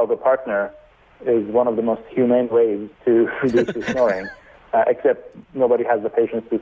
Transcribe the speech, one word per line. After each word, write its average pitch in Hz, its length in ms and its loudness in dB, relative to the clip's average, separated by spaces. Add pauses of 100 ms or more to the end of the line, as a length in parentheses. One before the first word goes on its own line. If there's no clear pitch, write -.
of 110 60 0
a 117 80 0
partner 123 560 -2 (540)
is 113 220 2
one 120 200 2
of 110 80 -2
the 110 60 -2
most 113 260 -2
humane 123 400 2
ways 110 400 0 (160)
to 117 320 4
<laughs> - 60 -6
reduce 131 320 0
the 117 80 -8
snoring, 101 440 0 (460)
uh, 110 140 2
except - 500 -2 (160)
nobody 120 320 2
has 113 180 0
the 110 60 -4
patience 113 400 -2
to 113 120 -2